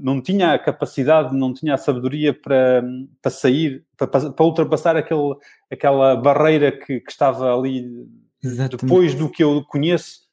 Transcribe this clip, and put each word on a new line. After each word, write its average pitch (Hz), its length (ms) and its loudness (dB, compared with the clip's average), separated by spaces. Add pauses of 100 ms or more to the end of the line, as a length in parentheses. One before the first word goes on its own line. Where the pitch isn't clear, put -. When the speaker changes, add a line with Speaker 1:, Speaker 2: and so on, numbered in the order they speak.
Speaker 1:
não 135 180 -2
tinha 185 320 0
a 139 60 2
capacidade, 139 760 0
não 131 180 -2
tinha 143 220 -2
a - 20 -2
sabedoria 135 560 -2
para, 127 500 2 (380)
para 131 100 -2
sair, 139 520 0 (140)
para, 139 100 -2
para, 139 240 -2
para 160 140 2
ultrapassar 160 520 0
aquele, 147 360 -2 (380)
aquela 135 460 2
barreira 143 560 4
que, 139 260 -8
que - 120 -14
estava 127 460 0
ali. 131 300 -4 (560)
Speaker 2:
Exatamente. 127 420 -6
Speaker 1:
Depois 165 300 4
do 151 160 -4
que - 120 -6
eu 147 260 2
conheço 156 640 -4